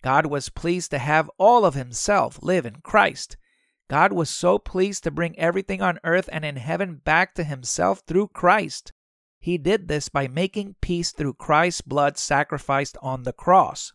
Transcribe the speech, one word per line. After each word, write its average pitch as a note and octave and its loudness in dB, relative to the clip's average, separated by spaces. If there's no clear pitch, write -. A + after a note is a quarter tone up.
God C#3 2
was C#3+ -4
pleased F3 -4
to D3 -4
have D3+ 2
all A3+ 6
of D#3+ 4
Himself C3 -2
live F3 0
in A#2+ -12
Christ. - 0
God E3+ 4
was E3+ -2
so F#3 2
pleased F#3+ -4
to E3 -4
bring E3 -4
everything F#3+ -2
on F3+ -2
earth E3+ 0
and D#3 -6
in D3 -6
heaven E3 -4
back D#3+ 0
to F3 -4
Himself D3+ -2
through F#3+ 0
Christ. F3+ 0
He F3 -4
did F3+ 0
this D3+ -4
by C#3 -4
making F#3+ -4
peace E3+ -2
through C#3 -4
Christ's E3 0
blood C#3+ 0
sacrificed C#3+ -2
on C3 -8
the A#2+ -6
cross. E3+ 2